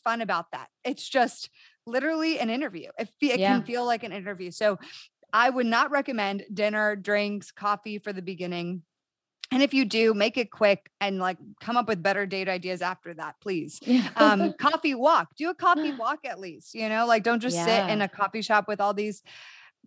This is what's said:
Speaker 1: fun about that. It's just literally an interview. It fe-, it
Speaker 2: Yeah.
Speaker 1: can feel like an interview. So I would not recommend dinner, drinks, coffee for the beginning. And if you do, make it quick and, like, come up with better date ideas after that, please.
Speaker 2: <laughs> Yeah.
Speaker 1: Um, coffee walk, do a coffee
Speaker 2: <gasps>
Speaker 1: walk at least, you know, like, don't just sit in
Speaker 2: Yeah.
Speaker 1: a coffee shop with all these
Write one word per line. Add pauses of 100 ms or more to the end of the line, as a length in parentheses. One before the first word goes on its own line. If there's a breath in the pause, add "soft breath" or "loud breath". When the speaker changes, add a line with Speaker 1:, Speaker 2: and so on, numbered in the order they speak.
Speaker 1:
fun
about
that. (160)
It's
just (360 soft breath)
literally
an
interview. (100)
It (120)
fe-,
it
Speaker 2:
Yeah.
Speaker 1:
can
feel
like
an
interview.
So (540 loud breath)
I
would
not
recommend
dinner,
drinks,
coffee
for
the
beginning. (720)
And
if
you
do,
make
it
quick (100)
and,
like, (240)
come
up
with
better
date
ideas
after
that,
please.
Speaker 2:
<laughs>
Yeah.
Speaker 1:
Um,
coffee
walk,
do
a
coffee
Speaker 2:
<gasps>
Speaker 1:
walk
at
least,
you
know,
like,
don't
just
sit
in
Speaker 2:
Yeah.
Speaker 1:
a
coffee
shop
with
all
these (640 loud breath)